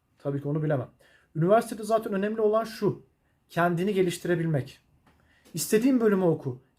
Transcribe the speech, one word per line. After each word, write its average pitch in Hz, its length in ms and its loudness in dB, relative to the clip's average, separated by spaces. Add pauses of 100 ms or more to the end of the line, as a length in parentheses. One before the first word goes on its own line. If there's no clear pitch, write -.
(180)
tabii 139 240 -6
ki 143 60 -6
onu 151 140 -2
bilemem. 151 260 -2 (480)
Üniversitede 214 460 2
zaten 220 300 -2
önemli 214 280 -2
olan 220 240 2
şu, 214 380 -2 (460)
kendini 175 460 0
geliştirebilmek. 165 880 -2 (720)
İstediğin 226 460 2
bölümü 202 240 2
oku. 147 360 -2 (180)